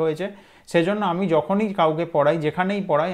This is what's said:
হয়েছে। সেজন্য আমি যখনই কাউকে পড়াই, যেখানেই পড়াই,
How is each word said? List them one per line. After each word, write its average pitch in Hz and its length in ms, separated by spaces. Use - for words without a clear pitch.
হয়েছে। 160 220
সেজন্য 185 300
আমি 185 100
যখনই 202 320
কাউকে 160 260
পড়াই, 147 300
যেখানেই 185 440
পড়াই, 160 240